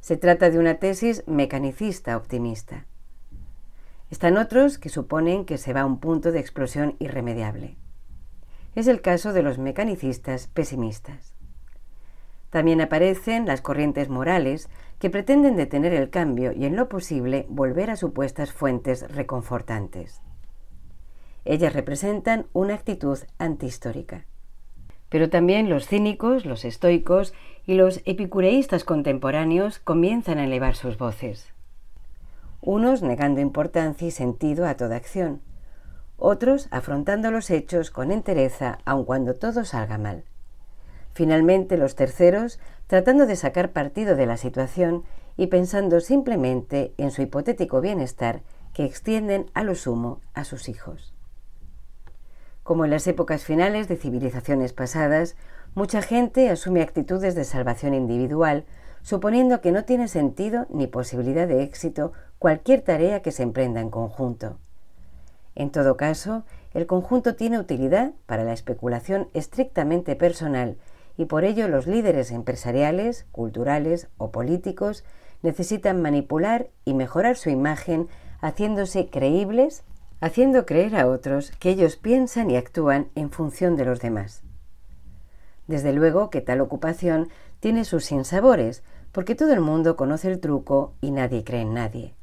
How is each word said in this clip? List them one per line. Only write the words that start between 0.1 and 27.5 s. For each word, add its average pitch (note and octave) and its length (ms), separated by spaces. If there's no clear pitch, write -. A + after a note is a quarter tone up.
trata F3 340
de E3 100
una E3 140
tesis G3 520
mecanicista C#3 880
optimista. A#2+ 720
Están F3 280
otros A3 420
que - 100
suponen E3 580
que C#3+ 120
se - 140
va C3+ 80
a C#3 60
un C3 120
punto D#3+ 320
de E3 80
explosión C#3+ 640
irremediable. A#2 760
Es A3+ 100
el A#3+ 140
caso F3+ 320
de F#3 100
los C3+ 160
mecanicistas C3+ 880
pesimistas. C3 880
También E3 300
aparecen F#3 680
las C3+ 160
corrientes C#3+ 460
morales C#3 600
que F#3 120
pretenden B3+ 460
detener D3+ 360
el C#3 180
cambio C3 420
y, C3 120
en D3 120
lo B3 120
posible, C3+ 600
volver C#3+ 420
a G#3+ 60
supuestas C#3+ 560
fuentes B2+ 580
reconfortantes. A#2 1120
Ellas D3+ 280
representan G3 800
una G3 220
actitud E3 440
antihistórica. B2 840
Pero D#3+ 220
también F#3 380
los D3+ 180
cínicos, G#3 580
los B2+ 200
estoicos F3 720